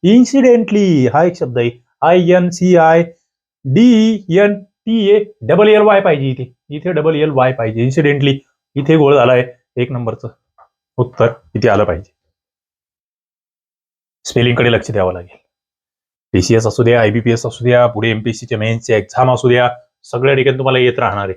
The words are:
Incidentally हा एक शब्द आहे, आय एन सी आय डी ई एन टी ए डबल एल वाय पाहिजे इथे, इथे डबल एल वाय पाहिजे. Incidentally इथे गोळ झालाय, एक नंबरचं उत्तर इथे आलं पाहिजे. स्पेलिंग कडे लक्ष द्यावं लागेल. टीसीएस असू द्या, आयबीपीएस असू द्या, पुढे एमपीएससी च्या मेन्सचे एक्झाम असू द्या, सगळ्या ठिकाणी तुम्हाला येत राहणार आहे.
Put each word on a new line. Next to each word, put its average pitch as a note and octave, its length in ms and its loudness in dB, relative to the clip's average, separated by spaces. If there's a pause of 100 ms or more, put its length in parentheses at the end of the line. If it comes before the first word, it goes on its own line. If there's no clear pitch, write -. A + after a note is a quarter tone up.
Incidentally G#3+ 1080 2
हा D3+ 100 2
एक F3 120 0
शब्द B2+ 220 -6
आहे, A#2+ 140 -2 (300)
आय F3 300 2
एन F3+ 180 2
सी F3+ 280 0
आय E3 260 4 (640)
डी A3 640 2
ई E3+ 80 0
एन G3+ 260 0
टी A3 480 -2
ए G#3 120 2 (180)
डबल F3+ 260 2
एल G#3+ 140 4
वाय G#3 200 2
पाहिजे D3+ 240 -2
इथे, C3 280 -8 (160)
इथे D3+ 220 -8
डबल D#3 240 -2
एल D3+ 140 -2
वाय C3 240 0
पाहिजे. A#2 340 -4
Incidentally C#3 500 0 (380)
इथे C#3 220 0
गोळ C#3+ 180 4
झालाय, B2 380 2 (220)
एक B2 160 -6
नंबरचं A#2+ 360 -10 (720)
उत्तर A#2 300 -2 (280)
इथे A2 140 0
आलं G2+ 140 2
पाहिजे. E2+ 300 -6 (2000)
स्पेलिंग A#2+ 320 0
कडे A#2+ 160 0
लक्ष A2+ 200 -2
द्यावं F#2 220 -2
लागेल. F2 300 -18 (920)
टीसीएस A2+ 340 2
असू A2+ 160 -2
द्या, A#2 180 2
आयबीपीएस A2+ 440 -2
असू A#2 200 -10
द्या, B2 220 2
पुढे A2+ 220 -4
एमपीएससी A2 360 -6
च्या A#2 120 -6
मेन्सचे A2+ 380 -4
एक्झाम B2+ 360 -2
असू B2 180 0
द्या, B2 200 2 (340)
सगळ्या C3+ 320 -2
ठिकाणी C3 220 0
तुम्हाला C3 220 -2
येत B2 200 0
राहणार G2+ 300 -4
आहे. F#2 80 -10